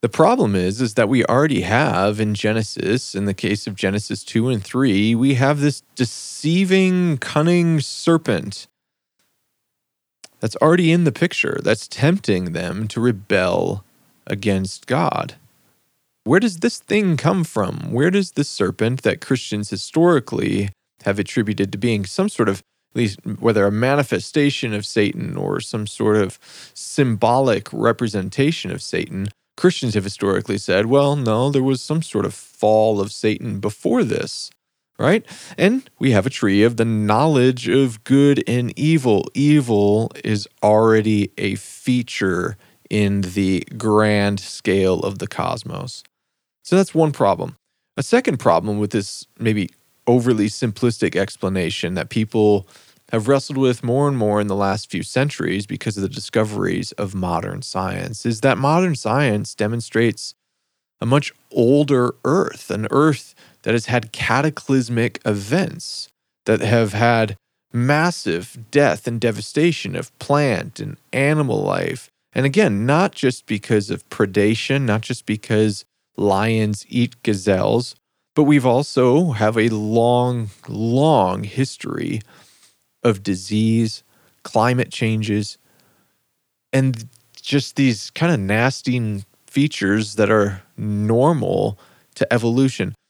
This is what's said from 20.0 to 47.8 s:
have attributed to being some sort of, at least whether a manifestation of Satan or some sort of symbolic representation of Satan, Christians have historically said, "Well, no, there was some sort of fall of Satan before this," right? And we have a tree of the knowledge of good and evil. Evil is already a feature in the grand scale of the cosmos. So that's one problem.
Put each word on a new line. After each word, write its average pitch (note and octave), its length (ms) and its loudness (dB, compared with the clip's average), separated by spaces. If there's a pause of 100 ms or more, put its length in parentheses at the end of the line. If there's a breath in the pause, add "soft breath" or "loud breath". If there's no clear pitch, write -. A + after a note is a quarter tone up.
have G2+ 160 0
attributed G2+ 520 -2
to G2+ 60 -8
being G#2 280 -2
some F#3+ 240 -2
sort G#2+ 200 0
of, G2 140 -4 (280)
at - 60 -6
least G#2+ 220 -2 (200)
whether G#2 260 2
a G2+ 60 2
manifestation C3+ 1000 0
of G#2 140 -6
Satan G2+ 500 -2
or F#2+ 240 -4
some G#2+ 240 -8
sort G#2+ 320 0
of G2 220 -2 (340 loud breath)
symbolic A#2+ 1000 0
representation A2 1000 -2
of E2+ 100 -8
Satan, F#2+ 480 -6 (260)
Christians C3 380 0
have G#2 100 0
historically G2 540 -2
said, G2 300 0
"Well, C#3 280 2
no, B2 360 0
there C3+ 120 0
was C3 160 0
some D#3+ 220 -4
sort G2+ 240 -4
of - 80 -6
fall G#2+ 640 2
of G2 120 -4
Satan A2 480 -4
before F3+ 440 -2
this," - 460 -6 (480)
right? F#3 260 2 (360 loud breath)
And A#3 280 2 (120)
we C3+ 100 2
have G2+ 160 4
a C3 60 -2
tree G2+ 320 2
of A#2 140 2
the A2+ 80 2
knowledge B2 840 2
of B2 360 0
good C#3 440 4
and A#2+ 300 -2
evil. C3+ 580 2
Evil A#2 760 4 (120)
is G#2 240 -2 (160)
already G#2+ 760 4
a G2 160 -2
feature G2 1040 -4 (320 soft breath)
in G2+ 320 0
the F#2+ 420 0 (140)
grand G#2 640 2
scale F#2+ 600 0
of G2 180 -6
the - 80 -8
cosmos. - 760 -8 (600)
So - 120 0
that's F#3+ 200 2
one D#3 160 4
problem. F#2+ 440 0 (400)